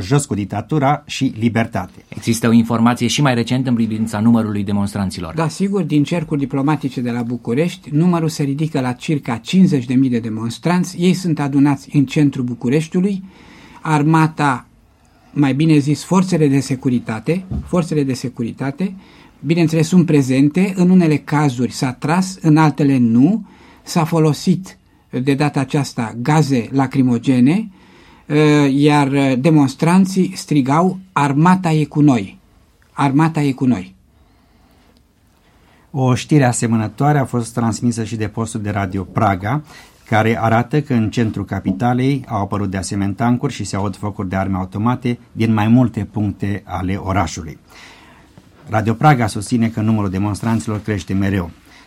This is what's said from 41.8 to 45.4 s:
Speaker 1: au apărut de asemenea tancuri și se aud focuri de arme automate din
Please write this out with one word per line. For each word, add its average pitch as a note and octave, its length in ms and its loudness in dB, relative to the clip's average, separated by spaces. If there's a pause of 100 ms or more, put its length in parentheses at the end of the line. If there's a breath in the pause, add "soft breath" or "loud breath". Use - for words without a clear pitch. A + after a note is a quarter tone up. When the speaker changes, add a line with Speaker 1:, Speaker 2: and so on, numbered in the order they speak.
Speaker 1:
au A2 120 -4
apărut G2+ 300 -4
de F#2+ 60 -6
asemenea G2 380 -4
tancuri A#2+ 380 -2
și - 120 -10
se G2+ 120 -8
aud G2 200 -4
focuri G2+ 320 -8
de F#2 80 -4
arme F#2+ 200 -2
automate A2+ 640 -4 (140 soft breath)
din A2 200 0